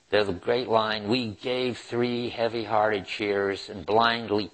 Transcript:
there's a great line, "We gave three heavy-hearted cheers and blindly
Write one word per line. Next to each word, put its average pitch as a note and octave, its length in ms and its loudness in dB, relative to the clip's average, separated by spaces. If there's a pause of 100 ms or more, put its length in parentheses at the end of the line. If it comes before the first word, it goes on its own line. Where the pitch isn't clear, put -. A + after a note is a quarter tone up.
there's G2+ 200 4
a F#2+ 40 -2
great A#2+ 340 -2
line, G#2+ 420 0
"We B2 200 2
gave B2+ 480 -4
three A#2+ 520 -2
heavy-hearted A2 760 0
cheers G2+ 640 -2
and G2+ 160 -10
blindly A2 680 2